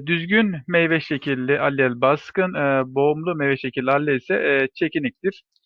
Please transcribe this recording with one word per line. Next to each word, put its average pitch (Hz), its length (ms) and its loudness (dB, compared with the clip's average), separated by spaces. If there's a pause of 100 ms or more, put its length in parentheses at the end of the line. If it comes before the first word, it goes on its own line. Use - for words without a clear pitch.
düzgün 175 500 0 (120)
meyve 165 320 2
şekilli 139 600 -2
allel 135 400 0
baskın, 156 540 0
e, 135 400 0
boğumlu 151 400 0
meyve 139 220 0
şekilli 131 340 -4
allel 143 260 2
ise, 175 180 -4
e, 139 400 2
çekiniktir. 160 680 -4 (240)